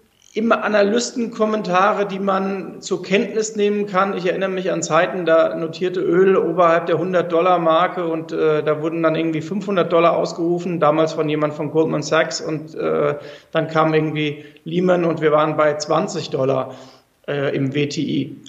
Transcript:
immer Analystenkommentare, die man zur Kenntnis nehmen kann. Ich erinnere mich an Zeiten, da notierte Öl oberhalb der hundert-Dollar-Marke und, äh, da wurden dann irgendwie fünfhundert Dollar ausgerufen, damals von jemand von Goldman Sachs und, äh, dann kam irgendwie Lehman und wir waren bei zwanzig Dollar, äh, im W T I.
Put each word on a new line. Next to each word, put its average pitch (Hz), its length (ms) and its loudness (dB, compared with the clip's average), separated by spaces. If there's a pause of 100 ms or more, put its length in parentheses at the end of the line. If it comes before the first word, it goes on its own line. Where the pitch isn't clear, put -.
(360)
immer 220 280 0
Analystenkommentare, 208 1400 0
die 190 100 -6
man 190 640 -4
zur 180 220 -6
Kenntnis 220 520 -2
nehmen 208 300 0
kann. 202 320 0
Ich 180 80 -4
erinnere 180 240 -2
mich 185 220 -4
an 170 100 -2
Zeiten, 175 460 0
da 160 280 4
notierte 170 440 -4
Öl 185 360 4
oberhalb 170 520 2
der 170 100 2
hundert-Dollar-Marke 170 1120 2
und, 160 240 -6
äh, 156 320 2
da 151 180 0
wurden 165 220 -2
dann 160 120 2
irgendwie 165 260 -2
fünfhundert 180 520 -2
Dollar 170 240 4
ausgerufen, 175 640 -2
damals 156 340 4
von 156 160 -2
jemand 151 240 0
von 151 160 -6
Goldman 156 320 0
Sachs 165 400 0
und, 156 320 -6
äh, 156 400 0 (380)
dann 156 160 -2
kam 160 260 2
irgendwie 151 500 -2 (200)
Lehman 180 420 2
und 156 160 -2
wir 151 100 4
waren 151 240 2
bei 151 200 2
zwanzig 165 560 -2
Dollar, 131 420 -2 (540)
äh, 143 280 -2
im 135 200 -2
W 147 120 0
T 151 140 -6
I. - 480 -4